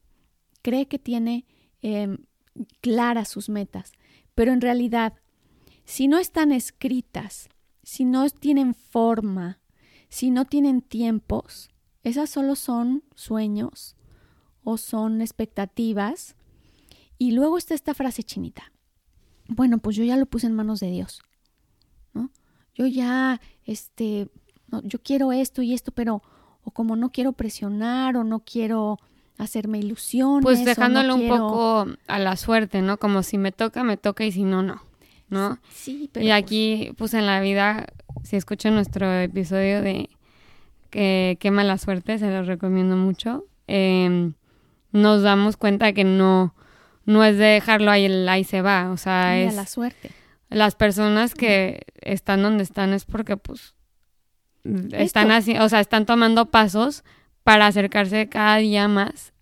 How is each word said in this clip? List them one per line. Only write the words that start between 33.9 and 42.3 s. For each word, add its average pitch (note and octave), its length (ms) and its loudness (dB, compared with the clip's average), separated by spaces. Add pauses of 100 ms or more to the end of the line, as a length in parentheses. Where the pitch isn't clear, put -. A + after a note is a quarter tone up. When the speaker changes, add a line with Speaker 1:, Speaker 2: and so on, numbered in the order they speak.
Speaker 2:
toca, G#3+ 300 -4
y G#3+ 80 -2
si F#3+ 100 -4
no, F#3+ 200 0
no, - 180 -8 (480)
¿no? G3+ 300 -4 (140)
Speaker 1:
Sí, C#4+ 380 -12
pero A3 140 -4
Speaker 2:
Y G#3+ 40 2
Speaker 1:
pues G#3 140 4
Speaker 2:
aquí, A3 540 -4
pues A3+ 160 -6
en A3 120 0
la G3 140 0
vida, G3 480 -2 (360)
si - 120 -6
escuchan G#3+ 400 -2
nuestro G3 380 0
episodio F#3+ 680 -2
de G3 280 -4 (800)
que, F#3+ 500 0
qué G3+ 120 0
mala G3+ 260 2
suerte, G3+ 420 -4
se G#3 120 -2